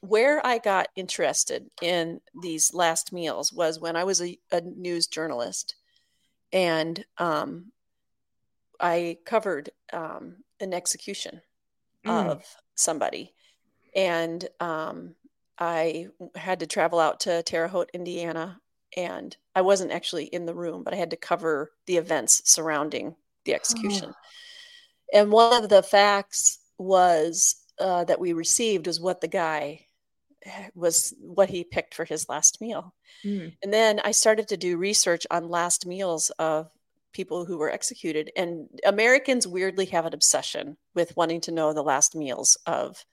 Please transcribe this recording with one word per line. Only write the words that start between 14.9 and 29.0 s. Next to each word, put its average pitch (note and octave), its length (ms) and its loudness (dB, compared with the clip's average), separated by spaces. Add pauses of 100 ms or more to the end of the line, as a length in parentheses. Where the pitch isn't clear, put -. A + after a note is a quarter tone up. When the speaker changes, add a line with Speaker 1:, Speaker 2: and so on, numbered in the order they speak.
Speaker 1:
I E3 500 -2 (280)
had F3+ 240 -4
to E3 80 -6
travel E3+ 320 2
out D#3 200 2
to E3+ 240 -2
Terre E3 240 -2
Haute, F#3 260 -2
Indiana, E3+ 680 -8 (360)
and - 400 -8 (180)
I F#3+ 80 4
wasn't F#3 300 2
actually E3+ 340 -6
in F3 200 -8
the E3 80 -8
room, F3 300 -8
but - 100 -4
I F#3+ 40 -6
had F3 140 -2
to E3 60 -8
cover D#3+ 540 -2 (140)
the F3+ 120 0
events D#3 520 2
surrounding D3+ 680 0 (280)
the - 100 0
execution. G3+ 560 -2
Speaker 2:
Oh. - 40 -18 (1000)
Speaker 1:
And G#3 180 8
one A#3 320 8
of G3 60 0
the G3 120 10
facts - 760 4 (180)
was, F3+ 800 4 (240)
uh, F3+ 240 2
that E3+ 160 2
we F3 140 -2
received F3 520 0
was E3+ 140 -4